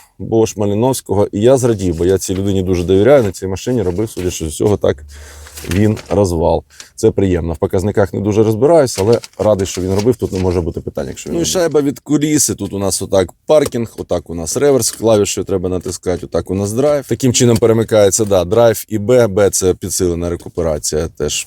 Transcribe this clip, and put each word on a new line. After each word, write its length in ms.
Бош 380
Маліновського, 720
і 100
я 160
зрадів, 400
бо 80
я 120
цій 180
людині 280
дуже 200
довіряю, 400
на 80
цій 160
машині 340
робив, 280
судячи 360
з 20
усього, 300
так 280
він 280
розвал. 540
Це 160
приємно. 420
В 40
показниках 560
не 80
дуже 220
розбираюсь, 560
але 200
радий, 280
що 140
він 140
робив, 200
тут 180
не 60
може 220
бути 200
питань, 260
якщо 220
він 40
Ну 60
і 40
робив. 100
шайба 280
від 180
куліси, 560
тут 180
у 60
нас 220
отак 320
паркінг, 520
отак 320
у 60
нас 220
реверс, 340
клавішою 540
треба 240
натискати, 560
отак 240
у 60
нас 160
драйв. 360
Таким 260
чином 240
перемикається, 680
да, 200
драйв 420
і 100
Б, 300
Б 220
це 240
підсилена 560
рекуперація, 800
теж, 400